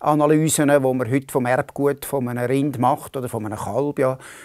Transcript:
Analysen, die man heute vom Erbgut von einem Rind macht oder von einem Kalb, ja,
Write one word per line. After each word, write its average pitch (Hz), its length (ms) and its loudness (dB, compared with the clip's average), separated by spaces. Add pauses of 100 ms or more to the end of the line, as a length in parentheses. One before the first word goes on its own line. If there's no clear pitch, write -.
Analysen, 151 680 2
die 147 100 6
man 127 320 0
heute 135 220 -2
vom 131 140 0
Erbgut 139 580 0
von 127 240 -4
einem 123 160 -4
Rind 135 340 0
macht 127 380 0
oder 123 120 -6
von 107 180 -6
einem 104 120 -8
Kalb, 135 400 -4
ja, 131 200 0 (260)